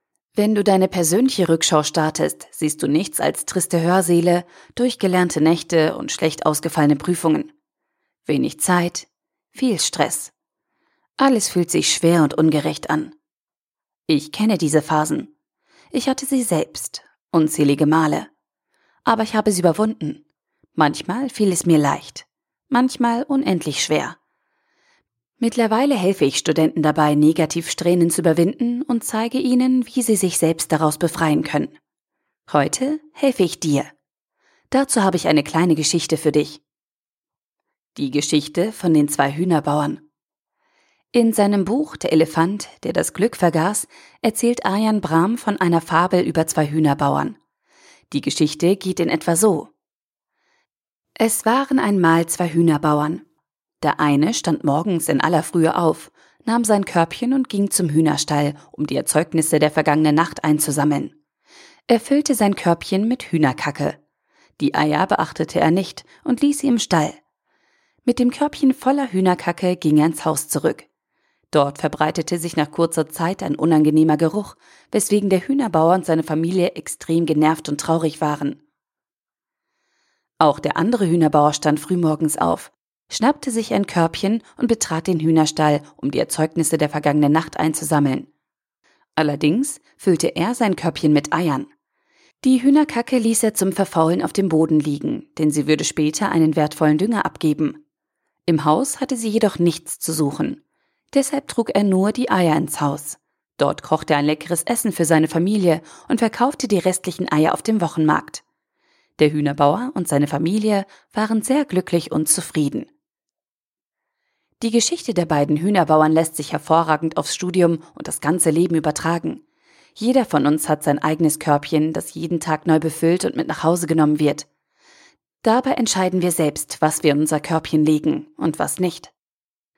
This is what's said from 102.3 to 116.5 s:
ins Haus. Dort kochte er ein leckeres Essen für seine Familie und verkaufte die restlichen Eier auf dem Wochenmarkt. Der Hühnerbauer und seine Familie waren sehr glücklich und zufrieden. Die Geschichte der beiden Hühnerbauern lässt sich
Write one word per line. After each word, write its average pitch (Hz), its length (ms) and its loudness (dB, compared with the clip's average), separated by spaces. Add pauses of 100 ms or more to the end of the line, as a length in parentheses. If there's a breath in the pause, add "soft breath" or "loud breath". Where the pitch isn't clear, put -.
ins - 240 -4
Haus. 143 360 -4 (400)
Dort - 260 0
kochte - 300 0
er 143 60 4
ein 143 60 0
leckeres 156 380 -2
Essen 233 280 -2
für 165 140 0
seine 156 240 4
Familie 175 520 0 (280 loud breath)
und 247 100 0
verkaufte 240 480 -2
die 202 120 2
restlichen 185 520 -4
Eier 156 220 2
auf - 80 -6
dem 220 180 0
Wochenmarkt. 156 640 -2 (760)
Der 151 120 4
Hühnerbauer 147 640 0
und 180 140 -6
seine 143 200 0
Familie 196 580 -2 (280 soft breath)
waren 214 300 -2
sehr 285 220 0
glücklich 180 460 -2
und 156 160 -2
zufrieden. 143 600 -2 (1800)
Die 226 80 0
Geschichte 233 420 0
der 170 120 0
beiden 147 320 2
Hühnerbauern 160 540 4
lässt 156 240 2
sich - 160 -8